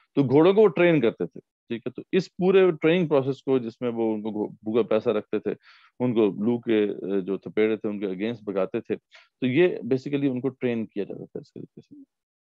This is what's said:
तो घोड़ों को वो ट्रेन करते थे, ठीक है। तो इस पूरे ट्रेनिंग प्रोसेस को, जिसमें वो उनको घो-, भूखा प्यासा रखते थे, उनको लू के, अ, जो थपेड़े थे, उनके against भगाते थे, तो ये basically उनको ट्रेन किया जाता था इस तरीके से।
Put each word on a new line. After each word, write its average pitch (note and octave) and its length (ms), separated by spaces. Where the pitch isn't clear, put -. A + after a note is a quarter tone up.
तो - 100
घोड़ों D3+ 300
को G3+ 60
वो G#3+ 60
ट्रेन F3 340
करते G#2 260
थे, - 140
ठीक - 460
है। A#2+ 100
तो - 60
इस F#3 160
पूरे F#3 440
ट्रेनिंग D#3+ 360
प्रोसेस C3+ 320
को, C3+ 180
जिसमें A#2+ 320
वो A2+ 240
उनको G#2+ 180
घो-, G#2 320
भूखा A2 180
प्यासा A2 280
रखते G#2+ 300
थे, G2+ 160
उनको G#2+ 440
लू A#2+ 140
के, A2 300
अ, G2 320
जो F#2 180
थपेड़े G#2+ 380
थे, G#2 120
उनके G#2 180
against G#2 460
भगाते F#2+ 280
थे, G#2+ 160
तो B2+ 60
ये D#3+ 380
basically C#3 460
उनको B2+ 180
ट्रेन A#2+ 360
किया G2 200
जाता - 200
था - 160
इस - 80
तरीके - 340
से। D4 200